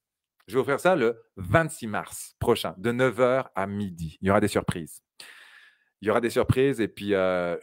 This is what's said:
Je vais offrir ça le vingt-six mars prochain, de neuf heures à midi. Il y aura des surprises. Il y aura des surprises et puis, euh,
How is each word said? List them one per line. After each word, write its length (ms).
Je 80
vais 40
offrir 180
ça 200
le 260
vingt-six 500
mars 500
prochain, 400
de 140
neuf 300
heures 340
à 100
midi. 540
Il 80
y 20
aura 120
des 80
surprises. 520
Il 80
y 20
aura 80
des 100
surprises 520
et 80
puis, 240
euh, 500